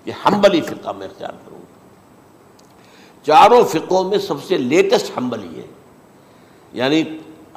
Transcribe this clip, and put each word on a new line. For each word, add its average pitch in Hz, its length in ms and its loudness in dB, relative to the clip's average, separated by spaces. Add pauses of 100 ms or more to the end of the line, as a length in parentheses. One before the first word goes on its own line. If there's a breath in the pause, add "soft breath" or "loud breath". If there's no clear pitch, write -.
کہ - 80 -12 (140)
حنبلی 190 360 2
فقہ 104 360 -10
میں 95 100 -14
اختیار - 240 -16 (140)
کروں۔ - 160 -20 (1600 soft breath)
چاروں 196 380 8
فقہوں 175 400 -2
میں 196 140 -2
سب 151 260 -6
سے 180 140 -2
لیٹسٹ 185 600 0
حنبلی 113 420 -8
ہے، - 60 -18 (1080 soft breath)
یعنی 143 300 -2 (540)